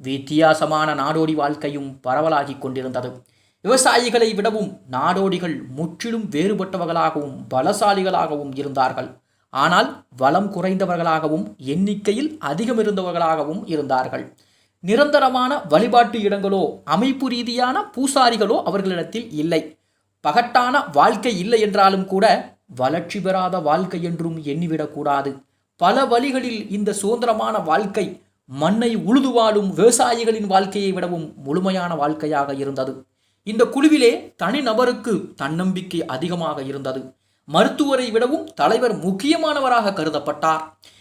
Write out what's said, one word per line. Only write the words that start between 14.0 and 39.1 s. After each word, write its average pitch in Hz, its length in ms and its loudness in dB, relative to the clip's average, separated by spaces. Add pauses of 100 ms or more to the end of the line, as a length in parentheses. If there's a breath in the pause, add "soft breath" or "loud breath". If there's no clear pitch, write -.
நிரந்தரமான 254 680 2 (160)
வழிபாட்டு 233 520 4
இடங்களோ 196 440 0 (220)
அமைப்பு 254 420 0
ரீதியான 247 600 -2
பூசாரிகளோ 247 760 2
அவர்களிடத்தில் 185 720 -4
இல்லை. 156 280 0 (640)
பகட்டான 247 640 2
வாழ்க்கை 208 460 4
இல்லை 220 240 2
என்றாலும் 196 460 4
கூட 190 180 2 (480)
வளர்ச்சி 156 460 -2
பெறாத 185 400 -2
வாழ்க்கை 170 440 0
என்றும் 165 400 -6
எண்ணிவிடக்கூடாது. 147 880 -2 (500)
பல 220 240 4
வழிகளில் 247 640 0
இந்த 208 240 -2
சுதந்திரமான 220 640 0
வாழ்க்கை 185 480 -2 (420)
மண்ணை 190 420 0 (100)
உழுது 254 300 4
வாழும் 214 400 4
விவசாயிகளின் 226 760 4
வாழ்க்கையை 190 440 2
விடவும் 175 360 -4 (120)
முழுமையான 175 560 -2
வாழ்க்கையாக 147 580 0
இருந்தது. 135 400 -4 (540)
இந்த 220 180 2
குழுவிலே 277 440 4 (280)
தனிநபருக்கு 240 760 0 (220)
தன்னம்பிக்கை 175 720 -4
அதிகமாக 160 580 -4
இருந்தது. 131 380 -6 (460)
மருத்துவரை 254 640 2
விடவும் 254 340 0 (100)
தலைவர் 190 440 2
முக்கியமானவராக 254 960 2